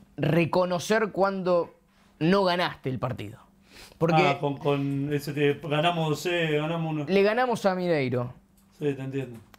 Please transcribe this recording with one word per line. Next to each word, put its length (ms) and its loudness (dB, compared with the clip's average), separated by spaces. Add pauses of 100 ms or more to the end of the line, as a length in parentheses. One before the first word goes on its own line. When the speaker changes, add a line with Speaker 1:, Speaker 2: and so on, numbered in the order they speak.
(160)
Speaker 1:
reconocer 960 0
cuando 600 0 (440)
no 260 4
ganaste 440 -2
el 100 -4
partido. 400 -8 (600)
Porque 280 4
Speaker 2:
Ah, 140 2
con, 160 -2
con 560 -2
ese 200 -4
te, 360 2
ganamos 400 0
dos 120 -2
C, 380 0
ganamos 340 -2
uno. 140 -4
Speaker 1:
le 160 4
ganamos 440 0
a 80 0
Mineiro. 600 -2 (440)
Speaker 2:
Sí, 160 -2
te 80 -10
entiendo. 360 -8 (200)